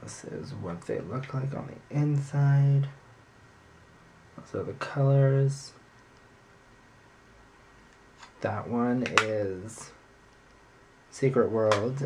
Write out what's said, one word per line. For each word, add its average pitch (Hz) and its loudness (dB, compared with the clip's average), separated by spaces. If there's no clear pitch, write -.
This - -16
is - -10
what 85 -8
they - -6
look 123 -8
like 135 -4
on - -8
the - -10
inside. 139 4
Those - -8
are - -4
the 101 -8
colors. 135 2
That 101 -4
one 123 0
is 104 -4
Secret 127 2
World, 110 2